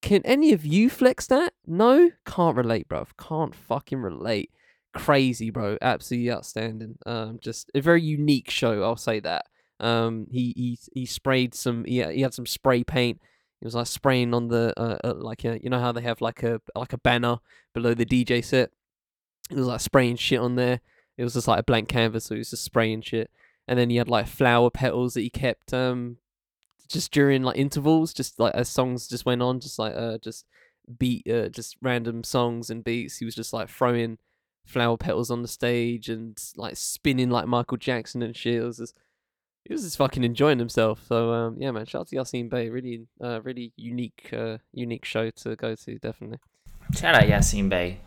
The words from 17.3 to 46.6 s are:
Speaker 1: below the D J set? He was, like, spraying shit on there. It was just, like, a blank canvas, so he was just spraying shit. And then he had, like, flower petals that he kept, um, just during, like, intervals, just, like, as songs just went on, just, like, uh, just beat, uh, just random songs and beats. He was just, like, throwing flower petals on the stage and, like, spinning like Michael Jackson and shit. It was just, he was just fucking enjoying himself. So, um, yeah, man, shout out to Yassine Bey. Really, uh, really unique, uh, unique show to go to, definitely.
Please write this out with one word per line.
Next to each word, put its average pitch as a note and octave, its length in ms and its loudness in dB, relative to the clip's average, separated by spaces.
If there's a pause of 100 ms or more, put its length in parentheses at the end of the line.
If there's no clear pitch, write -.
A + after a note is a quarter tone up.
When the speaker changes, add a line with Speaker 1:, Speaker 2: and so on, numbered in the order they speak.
Speaker 1:
below A#2+ 200 2
the A#2 100 2
D B2 200 2
J A#2+ 160 2
set? B2+ 300 2 (800)
He - 60 -6
was, C3 100 2
like, A#2 140 -2
spraying B2 360 4
shit B2+ 220 2
on B2 160 0
there. B2 260 2 (360)
It B2 80 -4
was A#2+ 100 -4
just, B2 140 0
like, A2+ 100 4
a A2+ 60 0
blank A2+ 240 2
canvas, A2+ 380 0
so A2 100 -6
he - 20 -6
was A2+ 120 -10
just - 120 -10
spraying A2 400 0
shit. A2+ 260 -4 (380)
And B2 120 0
then A#2+ 120 4
he A#2+ 60 2
had, A#2+ 120 2
like, A2 200 0
flower A#2+ 420 4
petals B2 440 -2
that A#2+ 80 -2
he A#2+ 80 -4
kept, - 440 -4
um, B2 440 -2 (680)
just - 240 -6
during, C#3 300 6
like, B2+ 160 0
intervals, D3+ 560 2
just, - 240 -8
like, A2+ 160 4
as B2 140 0
songs B2+ 400 -2
just - 180 -6
went B2 160 2
on, B2+ 180 0
just, - 180 -14
like, A2 180 -4
uh, A2+ 220 -6
just - 280 -14 (520)
beat, B2 300 -2
uh, A2+ 200 0
just - 340 -14
random A#2+ 420 -2
songs A#2 460 0
and A2 140 -10
beats. A#2 340 -4
He A#2 60 -8
was A2+ 100 -8
just, - 180 -10
like, G#2+ 160 -6
throwing A#2 500 0 (460)
flower A#2+ 320 0
petals A#2 340 -2
on A#2+ 120 -4
the A#2+ 60 -8
stage A#2+ 600 -2
and, A2+ 300 -8 (180)
like, - 200 -10
spinning B2+ 540 0
like A#2+ 160 0
Michael A#2+ 300 0
Jackson A#2+ 460 -4
and A#2 140 -8
shit. A#2 260 -2
It - 20 -2
was A#2 140 -8
just, A#2 160 -14 (720)
he - 100 -12
was D#4 80 -4
just E3+ 160 -8
fucking C3 260 0
enjoying C3+ 340 2
himself. A2+ 500 0
So, A#2 240 2
um, A#2 260 -4
yeah, C3+ 140 -4
man, A2 120 -6
shout - 180 -8
out D#3+ 60 -14
to D3 80 -8
Yassine B2 320 -6
Bey. A#2 220 -4
Really, A#2+ 360 -10 (160)
uh, A#2 200 -6
really B2 340 -10
unique, A#2+ 560 -10
uh, A2+ 260 -6 (140)
unique A#2+ 320 -8
show A2+ 260 -4
to A2+ 260 -10
go A2+ 180 -6
to, A2+ 240 -14
definitely. A2+ 400 -10 (560)